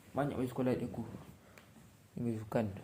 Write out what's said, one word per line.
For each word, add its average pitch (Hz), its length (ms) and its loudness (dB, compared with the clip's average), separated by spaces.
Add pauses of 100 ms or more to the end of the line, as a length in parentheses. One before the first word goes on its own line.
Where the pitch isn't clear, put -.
(160)
Banyak 135 240 2
baju 127 100 2
sekolah 127 240 2
dia - 160 2
aku. 117 140 -4 (1120)
Ni 120 80 0
baju 113 160 2
sukan. 110 240 4 (180)